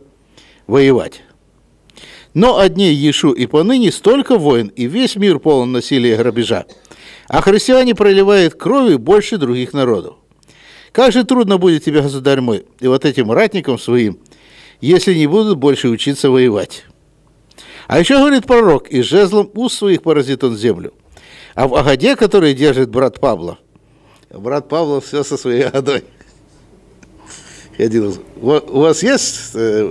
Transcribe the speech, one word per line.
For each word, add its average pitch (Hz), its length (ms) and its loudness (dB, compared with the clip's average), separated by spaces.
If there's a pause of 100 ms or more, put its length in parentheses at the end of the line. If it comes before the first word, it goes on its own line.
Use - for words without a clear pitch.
(680)
воевать". 127 560 0 (1120)
Но 226 240 4
о 190 100 4
дне 175 240 0
Иешу 147 400 0
и 123 140 -4
поныне 202 440 2
столько 262 460 0
войн, 131 400 0
и 123 100 -4
весь 220 300 -4
мир 190 220 2
полон 131 340 0
насилия 123 420 0
и - 20 0
грабежа. 113 500 -2 (600)
А 151 160 0
христиане 233 520 2
проливают 196 600 2
крови 233 420 0
больше 202 400 0
других 123 360 -4
народов. 113 440 -2 (760)
Как 240 220 2
же 247 100 2
трудно 202 360 0
будет 175 260 0
тебе, 151 180 0
государь 135 380 -2
мой, 113 260 -4 (140)
и 127 80 -2
вот 131 160 0
этим 127 260 -2
ратникам 190 480 -2
своим, 120 400 -2 (600)
если 180 340 2
не 156 140 0
будут 208 300 0
больше 135 300 0
учиться 135 420 -2
воевать. 120 540 -2 (1040)
А 147 140 0
еще 262 180 2
говорит 269 280 2
пророк: 220 420 2
"И 127 140 -2
жезлом 196 520 0
уст 233 240 -6
своих 196 240 0
поразит 139 400 -2
он 120 140 -2
землю". 101 360 -4 (600)
А 127 120 0
в 127 80 0
Агаде, 147 420 2
который 185 380 2
держит 131 360 0
брат 123 300 -2
Пабло, 87 380 -4 (720)
брат 123 380 -10
Пабло 147 320 -4
все 147 240 -8
со 139 120 -8
своей 120 260 -2
Агадой 131 420 -4 (1700)
ходил. 110 420 -2 (220)
У, 120 100 -2
у 143 300 -2
вас 156 220 2
есть, - 520 -4
э, 110 360 -2